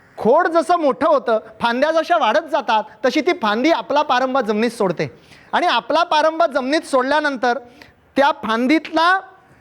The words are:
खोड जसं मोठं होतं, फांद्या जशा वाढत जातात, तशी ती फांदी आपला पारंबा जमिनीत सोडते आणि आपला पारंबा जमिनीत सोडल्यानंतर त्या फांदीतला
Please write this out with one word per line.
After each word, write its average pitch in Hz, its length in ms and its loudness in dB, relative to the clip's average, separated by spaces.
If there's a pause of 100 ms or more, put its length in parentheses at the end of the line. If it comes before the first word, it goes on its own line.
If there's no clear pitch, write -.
(180)
खोड 311 300 4
जसं 339 280 2
मोठं 285 300 0
होतं, 247 320 2 (220)
फांद्या 247 300 0
जशा 320 260 0
वाढत 285 360 0
जातात, 226 300 0 (220)
तशी 262 160 2
ती 349 120 0 (100)
फांदी 226 280 0
आपला 285 320 0
पारंबा 262 380 0
जमिनीत 220 300 -2
सोडते 175 500 -4 (320)
आणि 277 140 0
आपला 294 360 0
पारंबा 320 440 0
जमिनीत 277 340 -2
सोडल्यानंतर 269 800 -2 (580)
त्या 277 140 4 (140)
फांदीतला 311 760 0 (400)